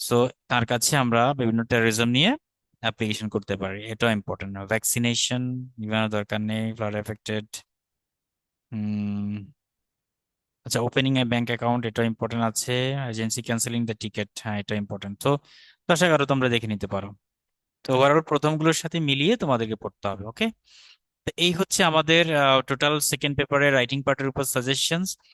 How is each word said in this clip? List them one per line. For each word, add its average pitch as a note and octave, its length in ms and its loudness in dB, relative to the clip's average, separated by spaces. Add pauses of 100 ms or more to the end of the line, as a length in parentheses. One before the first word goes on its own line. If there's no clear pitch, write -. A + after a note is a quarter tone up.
so A#2+ 200 4 (200)
তার A#2 180 2
কাছে B2 300 0
আমরা B2 380 4
বিভিন্ন A#2 300 0
টেরোরিজম A#2 440 4
নিয়ে D3+ 280 4 (440)
অ্যাপ্লিকেশন A2 480 -4
করতে G2+ 280 -4
পারি, G2 280 -8
এটাও A2+ 260 0
ইম্পর্টেন্ট। G2 480 -6
Vaccination, A#2+ 1080 -2 (100)
নিবানোর A2 320 -2
দরকার G#2+ 300 -4
নেই, A2 320 -4
flood A2 220 -6
affected। G#2+ 520 -6 (1300)
হুম, G#2 800 -4 (1120)
আচ্ছা, A#2+ 160 -2
opening C3+ 440 0
a - 0 -
bank A#2+ 320 -2
account, A#2+ 300 0
এটা A#2 180 0
ইম্পর্টেন্ট A2+ 400 -2
আছে। B2+ 520 -2 (140)
Agency A2+ 320 -4
cancelling A#2 440 -2
the A2 140 -6
ticket, G#2 260 -6 (160)
হ্যাঁ, G#2 180 -4
এটা G#2+ 140 -6
ইম্পর্টেন্ট। G2+ 480 -8
তো, C#3+ 140 2 (500)
তো F3+ 60 2
আশা F3 160 2
করো C#3+ 180 4
তোমরা C3+ 220 2
দেখে A#2 180 0
নিতে G#2 200 -4
পারো। G2 280 -6 (720)
তো C3+ 100 0
overall C#3+ 280 6
প্রথমগুলোর D#3 500 2
সাথে E3 280 -4
মিলিয়ে D3 360 2
তোমাদেরকে A2+ 400 0
পড়তে - 320 -8
হবে, G2 160 -8
ওকে? E3+ 260 -4 (720)
তো - 120 -4
এই F3 160 4
হচ্ছে F#3 320 0
আমাদের, D#3+ 520 4
আহ, C3+ 240 6
টোটাল D3 380 0
সেকেন্ড C#3+ 380 -2
পেপারের C#3+ 380 4
রাইটিং C3 280 2
পার্টের C3+ 260 0
উপর C3+ 160 -2
সাজেশনস। C3+ 720 -2 (180)